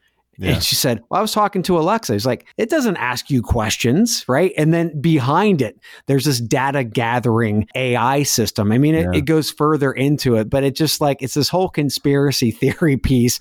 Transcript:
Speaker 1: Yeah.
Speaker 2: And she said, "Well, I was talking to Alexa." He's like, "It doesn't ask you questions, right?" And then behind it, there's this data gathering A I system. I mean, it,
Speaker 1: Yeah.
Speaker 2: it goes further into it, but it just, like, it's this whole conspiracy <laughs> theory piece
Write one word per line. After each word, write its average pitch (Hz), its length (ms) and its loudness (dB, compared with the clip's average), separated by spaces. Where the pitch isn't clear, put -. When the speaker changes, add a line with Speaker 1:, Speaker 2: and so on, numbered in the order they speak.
Speaker 1:
Yeah. 92 160 -2
Speaker 2:
And 95 100 -2
she - 100 -2
said, 120 360 -2
"Well, 180 100 -2
I - 20 2
was 214 120 -2
talking 202 300 0
to 175 140 0
Alexa." 175 360 0
He's 104 120 0
like, 123 220 -4
"It 226 140 -2
doesn't 254 260 0
ask 120 320 -6
you 127 140 2
questions, 120 840 0
right?" 156 300 2
And 156 160 4
then 165 260 -2
behind 160 640 2
it, 110 160 -6
there's 135 180 2
this 135 160 0
data 135 420 0
gathering 113 920 0
A 127 220 0
I 135 260 0
system. 107 480 0
I 113 80 2
mean, 151 160 2
it, 160 80 2
Speaker 1:
Yeah. 175 160 0
Speaker 2:
it 147 60 -2
goes 156 260 0
further 147 400 0
into 135 460 0
it, 110 120 -2
but 139 140 0
it 139 120 0
just, - 260 -2
like, 143 200 0
it's 131 140 -8
this 143 140 0
whole 180 200 0
conspiracy 143 800 0
<laughs> - 100 -10
theory 135 360 2
piece 123 440 2